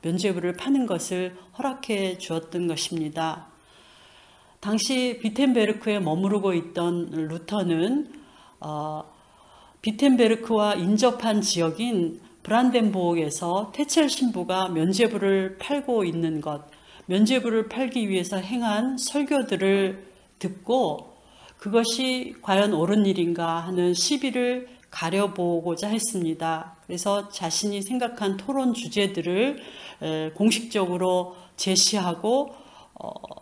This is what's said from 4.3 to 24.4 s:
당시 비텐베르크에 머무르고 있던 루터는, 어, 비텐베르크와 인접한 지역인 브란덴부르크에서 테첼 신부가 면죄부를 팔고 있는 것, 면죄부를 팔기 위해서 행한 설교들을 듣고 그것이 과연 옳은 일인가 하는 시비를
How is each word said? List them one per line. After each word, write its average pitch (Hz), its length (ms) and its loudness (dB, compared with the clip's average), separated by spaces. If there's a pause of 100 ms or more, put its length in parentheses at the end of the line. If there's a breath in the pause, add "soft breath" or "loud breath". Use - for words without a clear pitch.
당시 240 640 0
비텐베르크에 214 800 2
머무르고 190 560 0
있던 170 560 -2
루터는, 170 1000 -2 (500 loud breath)
어, 151 420 -8 (800 loud breath)
비텐베르크와 226 880 4
인접한 214 680 2
지역인 170 800 0 (220 loud breath)
브란덴부르크에서 190 1300 2
테첼 294 340 2
신부가 185 600 0
면죄부를 190 920 2
팔고 269 460 0
있는 160 360 -2
것, 147 220 -6 (420 loud breath)
면죄부를 220 640 2
팔기 240 400 -2
위해서 185 280 -2
행한 233 600 -2
설교들을 196 1080 0 (360 loud breath)
듣고 196 760 -2 (460 loud breath)
그것이 233 800 0
과연 202 320 4
옳은 196 320 4
일인가 170 540 0
하는 180 340 2
시비를 247 840 -2 (100)